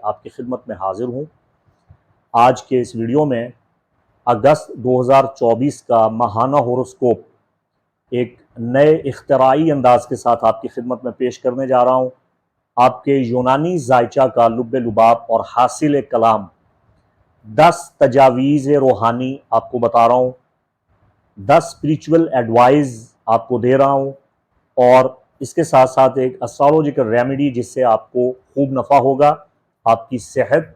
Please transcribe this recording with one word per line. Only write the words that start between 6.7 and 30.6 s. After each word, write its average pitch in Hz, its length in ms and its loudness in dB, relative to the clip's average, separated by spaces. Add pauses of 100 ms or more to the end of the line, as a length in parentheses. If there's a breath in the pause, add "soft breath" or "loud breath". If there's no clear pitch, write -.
ایک 123 260 -6 (200)
نئے 131 380 2
اختراعی 143 800 0
انداز 123 340 2
کے 131 100 -8
ساتھ 117 280 -2
آپ 113 180 0
کی 123 60 -10
خدمت 123 360 -10
میں 120 80 -8
پیش 123 260 -6
کرنے 131 280 -6
جا 123 180 2
رہا 127 100 2
ہوں۔ 127 160 -2 (680)
آپ 127 280 0
کے 143 100 0
یونانی 131 640 -2
ذائچہ 123 420 -2
کا 123 280 2
لب 113 260 -6
لباب 117 420 2 (120)
اور 113 120 0 (160)
حاصل 139 460 0
کلام 196 420 0 (1000)
دس 151 560 0
تجاویز 135 680 2
روحانی 131 680 0 (140)
آپ 113 200 -2
کو 123 80 -6
بتا 117 300 2
رہا 120 60 4
ہوں، 127 160 0 (1040)
دس 139 300 2
اسپریچول 160 680 -2
ایڈوائز 120 840 0 (120)
آپ 113 220 0
کو 123 100 -2
دے 123 180 2
رہا 139 160 2
ہوں، 135 180 -2 (640)
اور 127 300 6 (360)
اس 131 140 -12
کے 165 100 0
ساتھ 131 260 2
ساتھ 131 280 2
ایک 127 240 -4
اسٹرالوجیکل 143 640 0
ریمیڈی 135 420 -2
جس 120 240 -8
سے 131 100 -2
آپ 113 280 0
کو 123 200 -2
خوب 139 400 -6
نفع 131 240 0
ہوگا، 135 380 2 (500)
آپ 113 260 -2
کی 127 80 -6
صحت 135 580 -4